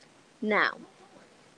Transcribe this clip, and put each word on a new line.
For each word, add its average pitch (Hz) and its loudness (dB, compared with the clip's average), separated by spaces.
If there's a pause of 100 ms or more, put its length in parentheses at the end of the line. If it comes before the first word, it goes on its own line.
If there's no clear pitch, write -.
(420)
Now, 196 0 (800)